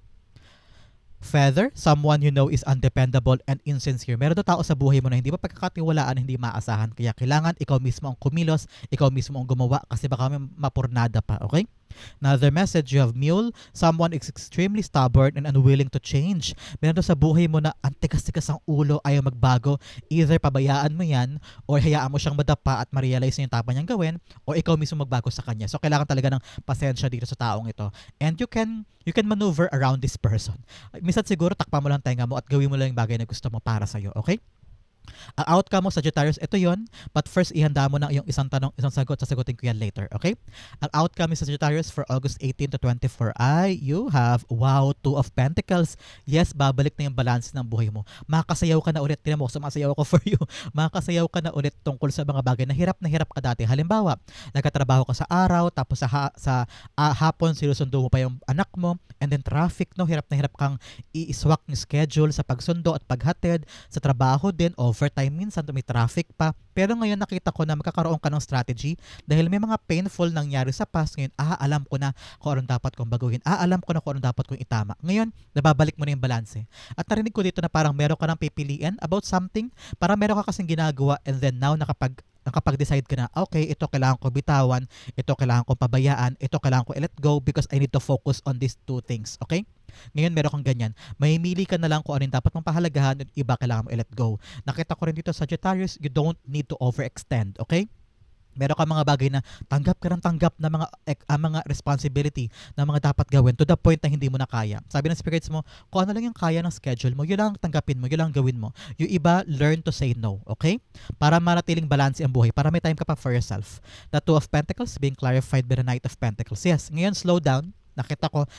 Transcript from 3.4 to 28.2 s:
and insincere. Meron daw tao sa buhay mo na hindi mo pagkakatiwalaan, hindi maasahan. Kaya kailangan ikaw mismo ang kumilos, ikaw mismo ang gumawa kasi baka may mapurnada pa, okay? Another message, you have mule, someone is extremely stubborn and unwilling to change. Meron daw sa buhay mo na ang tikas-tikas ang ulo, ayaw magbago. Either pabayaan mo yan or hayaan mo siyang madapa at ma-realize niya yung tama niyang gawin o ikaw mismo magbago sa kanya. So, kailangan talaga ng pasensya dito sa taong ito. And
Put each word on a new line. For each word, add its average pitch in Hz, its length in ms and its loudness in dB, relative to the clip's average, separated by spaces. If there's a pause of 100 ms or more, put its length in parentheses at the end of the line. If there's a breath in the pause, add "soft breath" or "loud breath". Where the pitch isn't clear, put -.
and 135 160 -2
insincere. 131 480 -4
Meron 151 240 0
daw 180 160 2
tao 165 80 -2
sa 143 160 0
buhay 135 240 4
mo 127 80 0
na 123 80 2
hindi 123 80 -2
mo 151 80 -2
pagkakatiwalaan, 156 880 -2
hindi 127 160 -4
maasahan. 110 560 -4
Kaya 117 160 -2
kailangan 151 480 0
ikaw 139 240 0
mismo 131 320 -4
ang - 0 -
kumilos, 160 480 0 (240 loud breath)
ikaw 135 240 4
mismo 135 240 -4
ang 127 160 -6
gumawa 127 400 2
kasi 120 160 -4
baka 135 320 -2
may - 0 - (160)
mapurnada 123 640 0
pa, - 240 -2
okay? 180 240 0 (520 loud breath)
Another 139 320 4
message, 160 400 0
you 139 80 4
have 120 160 4
mule, 175 400 2 (160 loud breath)
someone 165 400 2
is 160 160 -6
extremely 196 560 -2
stubborn 135 560 4
and 147 80 -4
unwilling 135 400 6
to - 80 -10
change. 156 560 -2 (320 loud breath)
Meron 160 160 2
daw 139 60 2
sa 170 100 4
buhay 160 320 6
mo 156 160 2
na 156 160 0
ang 139 160 -2
tikas-tikas - 560 -2
ang 151 160 -4
ulo, 147 400 2
ayaw 139 160 2
magbago. 127 560 2 (320 loud breath)
Either 160 240 4
pabayaan 139 560 2
mo 165 160 -2
yan 135 320 0 (240 loud breath)
or 143 160 2
hayaan 147 320 2
mo 139 80 0
siyang 147 160 -2
madapa 139 480 2
at - 80 -8
ma-realize 131 480 0
niya 131 80 -2
yung 123 80 -4
tama 117 160 0
niyang 170 160 -2
gawin 175 280 0 (280 loud breath)
o - 80 -6
ikaw 165 240 2
mismo 151 320 -2
magbago 123 240 -2
sa - 80 -8
kanya. 110 320 -6
So, 147 80 -6
kailangan 147 300 0
talaga 135 260 2
ng 127 80 -4 (240 loud breath)
pasensya 135 400 -2
dito 120 160 -4
sa 117 160 -10
taong 113 320 -2
ito. 104 160 -6 (320 loud breath)
And 160 240 0